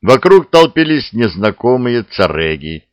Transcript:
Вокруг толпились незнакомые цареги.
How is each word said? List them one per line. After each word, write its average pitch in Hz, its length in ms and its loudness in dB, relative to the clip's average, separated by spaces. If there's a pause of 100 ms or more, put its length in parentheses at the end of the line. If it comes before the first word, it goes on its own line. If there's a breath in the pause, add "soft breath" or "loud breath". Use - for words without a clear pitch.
Вокруг 156 480 4
толпились 156 600 0
незнакомые 113 880 -2
цареги. 78 920 -6